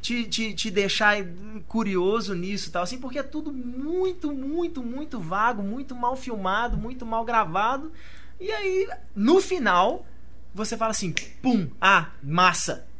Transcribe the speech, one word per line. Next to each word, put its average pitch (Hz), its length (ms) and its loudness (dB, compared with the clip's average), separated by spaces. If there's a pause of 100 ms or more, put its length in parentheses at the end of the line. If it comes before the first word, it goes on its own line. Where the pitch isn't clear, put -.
te, 233 220 -2
te, 220 300 -2
te 220 160 -4
deixar 202 460 4 (520)
curioso 202 640 2
nisso 185 340 -4
e - 40 -8
tal, 175 100 -2
assim, 247 160 -4
porque 254 200 -6
é 277 40 -4
tudo 302 300 -6
muito, 294 800 -4
muito, 285 500 -4
muito 254 380 -6
vago, 202 420 0
muito 247 320 -6
mal 247 220 0
filmado, 220 600 -2
muito 240 300 -6
mal 226 180 -2
gravado. 226 680 0 (480)
E 381 100 -4
aí, 392 380 0 (260)
no 262 260 6
final, 247 640 4 (500)
você 214 220 -2
fala 226 140 0
assim, 202 240 -2 (280)
pum, 214 260 4 (120)
ah, 185 280 6 (140)
massa. 165 640 4 (140)